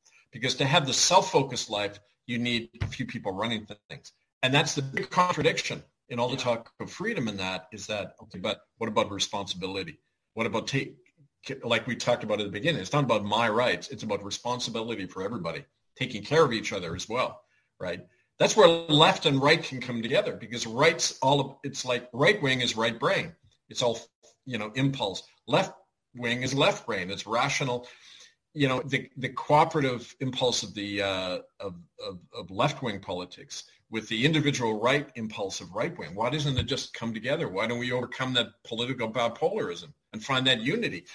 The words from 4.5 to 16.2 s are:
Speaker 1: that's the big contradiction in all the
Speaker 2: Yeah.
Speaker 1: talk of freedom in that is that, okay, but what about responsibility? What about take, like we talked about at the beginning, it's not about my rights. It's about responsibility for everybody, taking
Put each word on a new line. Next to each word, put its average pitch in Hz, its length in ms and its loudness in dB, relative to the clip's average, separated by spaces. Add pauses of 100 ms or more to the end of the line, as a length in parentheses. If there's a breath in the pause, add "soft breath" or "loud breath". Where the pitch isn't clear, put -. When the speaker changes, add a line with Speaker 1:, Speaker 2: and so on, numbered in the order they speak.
Speaker 1:
that's 151 220 4
the 151 60 -4
big - 300 -4
contradiction 180 720 2 (260)
in 123 100 -8
all 120 100 2
the 127 80 -4
Speaker 2:
Yeah. - 60 -4
Speaker 1:
talk 117 380 -2
of 110 100 -10
freedom 180 380 -4
in 101 80 -6
that 92 340 -6
is 98 180 -14
that, 101 340 -6
okay, - 160 -16
but 101 240 -4 (160)
what 113 100 -2
about 107 220 2
responsibility? 95 880 -4 (340)
What 113 140 0
about 107 220 -2
take, - 280 -2 (680)
like 117 240 0
we 120 100 -4
talked - 280 0
about 107 160 0
at 104 60 -2
the 101 60 -8
beginning, 120 280 0
it's 143 140 -4
not 143 100 4
about 110 200 2
my 107 220 4
rights. 110 440 2
It's 107 140 -10
about 101 200 -2
responsibility 113 800 -4
for 92 180 -8
everybody, 85 440 -6 (300)
taking 110 280 -4